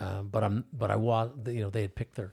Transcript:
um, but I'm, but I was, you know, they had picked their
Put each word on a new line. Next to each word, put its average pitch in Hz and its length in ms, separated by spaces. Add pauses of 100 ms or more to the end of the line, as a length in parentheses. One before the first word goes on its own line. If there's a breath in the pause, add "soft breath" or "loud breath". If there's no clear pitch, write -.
um, 98 280
but 107 140
I'm, 104 300
but 113 180
I 104 60
was, 113 340 (160)
you 120 140
know, 101 100
they 107 120
had 98 120
picked - 220
their 101 160